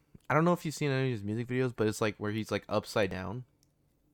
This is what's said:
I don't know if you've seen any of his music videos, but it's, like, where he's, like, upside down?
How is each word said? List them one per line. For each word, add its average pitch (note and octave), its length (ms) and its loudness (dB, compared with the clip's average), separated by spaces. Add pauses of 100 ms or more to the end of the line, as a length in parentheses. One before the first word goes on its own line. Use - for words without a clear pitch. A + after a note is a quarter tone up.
(300)
I - 40 2
don't D#3 120 4
know F3 80 6
if E3+ 120 -2
you've D3+ 100 -4
seen D3 160 0
any C3 160 2
of C3 60 0
his G#2 100 -6
music A2 240 -4
videos, B2+ 280 0
but A2 120 4
it's, A2 140 0
like, G#2+ 160 2
where G#2 140 -2
he's, A2 200 -4
like, G#2 160 -2
upside G#2 440 0
down? F#2+ 340 -6 (680)